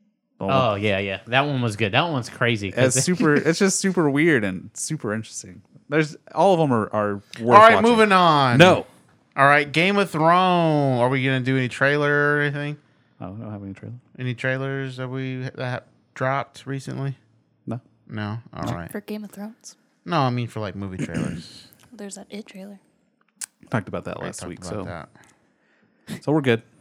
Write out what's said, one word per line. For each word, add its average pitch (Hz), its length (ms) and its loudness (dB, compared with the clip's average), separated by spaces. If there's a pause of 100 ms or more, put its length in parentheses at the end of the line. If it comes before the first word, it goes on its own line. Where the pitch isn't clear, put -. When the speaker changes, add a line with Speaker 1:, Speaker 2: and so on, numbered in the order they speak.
(380)
Speaker 1:
The 98 80 -6
one 101 80 0
Speaker 2:
Oh, 127 200 2
yeah, 101 240 0
yeah. 98 280 -6
That 123 160 2
one 147 200 -2
was 110 140 -2
good. 101 160 -2
That 156 180 2
one's 127 180 -4
crazy, 107 440 -2
'cause 127 240 2
Speaker 1:
It's 127 100 0
Speaker 2:
<laughs> - 0 -
Speaker 1:
super, 165 280 2
it's 143 240 0
just 190 220 2
super 180 300 0
weird 143 340 2
and 92 300 -6
super - 400 -6
interesting. 101 480 -12 (260)
There's, 151 280 0 (180)
all 185 200 4
of 165 60 2
them 147 120 2
are, 110 220 0
are 104 200 0 (240)
worth - 20 -10
Speaker 3:
All 113 80 -4
right, 214 280 10
Speaker 1:
watching. 214 140 4
Speaker 3:
moving 220 220 4
on. 147 460 4
Speaker 1:
No. 160 280 6 (500)
Speaker 3:
All 139 100 6
right, 147 240 4
Game 175 280 2
of 196 120 0
Thrones. 160 880 2
Are 123 80 2
we 131 160 0
gonna 131 160 0
do 131 160 0
any 127 120 0
trailer 147 680 0
or 147 40 0
anything? 147 360 -4 (440)
Speaker 1:
Oh, 90 120 -12
we 107 100 -14
don't 110 100 -12
have 101 100 -12
any 98 120 -10
trailer. 110 200 -16 (240)
Speaker 3:
Any 127 160 -6
trailers 135 600 -6
that 127 120 -10
we, 131 280 -8 (180)
that - 40 -20
have 127 240 -8 (320)
dropped 131 520 -6
recently? 135 500 -8 (500)
Speaker 1:
No. 120 140 -8 (280)
Speaker 3:
No? 107 300 -8 (140)
All 85 120 -10
Speaker 1:
No. 85 80 -6
Speaker 3:
right. 85 180 -10
Speaker 4:
For 208 100 -10
Game 214 240 -14
of 196 60 -18
Thrones? - 460 -18 (280)
Speaker 3:
No, 175 160 -2
I 131 100 0
mean 123 180 -4
for, - 120 -10
like, 101 140 -8
movie 95 240 -10
trailers. - 680 -8 (120)
Speaker 4:
<clears throat> - 120 -20
There's 208 240 -16
that 196 140 -18
It 208 160 -14
trailer. 196 340 -20 (880)
Speaker 1:
Talked - 180 -6
about 90 180 -10
that 90 120 -10
Speaker 3:
We - 80 -10
Speaker 1:
last - 140 -12
Speaker 3:
talked 90 100 -12
Speaker 1:
week, 87 80 -14
Speaker 3:
about 90 120 -12
Speaker 1:
so. 101 140 -8
Speaker 3:
that. - 1400 -18
Speaker 1:
So 143 80 -2
we're 156 80 0
good. 120 220 2 (180)